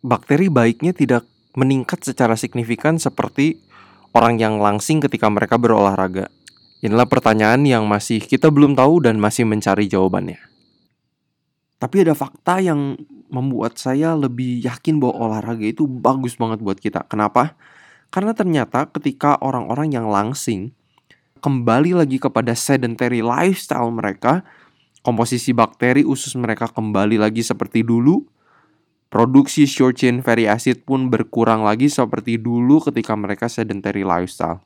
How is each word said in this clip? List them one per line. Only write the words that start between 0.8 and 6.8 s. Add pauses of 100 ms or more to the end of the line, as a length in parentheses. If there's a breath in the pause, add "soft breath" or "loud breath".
tidak (320)
meningkat
secara
signifikan
seperti (540 soft breath)
orang
yang
langsing
ketika
mereka
berolahraga? (500)